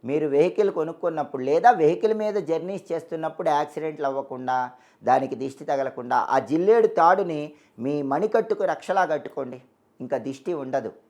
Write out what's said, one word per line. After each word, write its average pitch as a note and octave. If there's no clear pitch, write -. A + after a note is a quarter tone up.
మీరు D3
వెహికల్ E3+
కొనుక్కున్నప్పుడు D#3+
లేదా D#3+
వెహికల్ F3+
మీద G#3+
జర్నీస్ E3
చేస్తున్నప్పుడు D#3+
యాక్సిడెంట్లు D3+
అవ్వకుండా, C3+
దానికి C3
దిష్టి C3+
తగలకుండా C3+
ఆ C3
జిల్లేడు F3+
తాడుని F3
మీ C3+
మణికట్టుకు G#3
రక్షలా F#3
కట్టుకోండి. C3+
ఇంకా C3
దిష్టి C3+
ఉండదు. C3